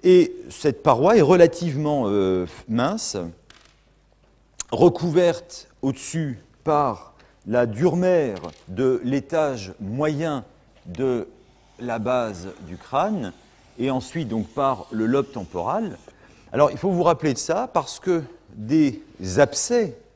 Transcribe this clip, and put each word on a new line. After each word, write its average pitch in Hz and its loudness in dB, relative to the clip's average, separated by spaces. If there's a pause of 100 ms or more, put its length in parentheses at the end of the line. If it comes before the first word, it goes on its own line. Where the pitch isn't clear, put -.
Et 185 6 (140)
cette - -2
paroi 151 4
est 196 8
relativement, 151 4
euh, 95 0 (200)
mince, 120 -2 (1500)
recouverte 170 2 (140)
au-dessus 143 -6 (240)
par 147 -2 (320)
la 120 2
durmère 160 0 (260)
de 123 0
l'étage 131 -2
moyen 143 -4 (440)
de 120 -4 (520)
la 113 -8
base 110 -4 (140)
du 87 -14
crâne, 151 -4 (460)
et 127 -2
ensuite 131 -6
donc 107 -4
par 135 -4
le 110 -2
lobe 135 0
temporal. 117 -6 (520)
Alors, 143 4
il - -10
faut 185 -2
vous 175 0
rappeler 156 2
de - -4
ça 214 -4
parce - -4
que 170 -2 (320)
des 127 0 (340)
abcès 165 0 (160)